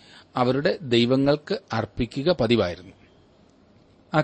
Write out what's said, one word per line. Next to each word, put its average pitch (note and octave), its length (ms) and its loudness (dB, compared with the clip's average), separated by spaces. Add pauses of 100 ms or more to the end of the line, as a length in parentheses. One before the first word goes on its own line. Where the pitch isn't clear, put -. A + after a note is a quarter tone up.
(360)
അവരുടെ C3 460 0
ദൈവങ്ങൾക്ക് C3+ 760 0 (140)
അർപ്പിക്കുക C3 680 -4
പതിവായിരുന്നു. F#2+ 520 0 (1200)
ആ D#3 100 2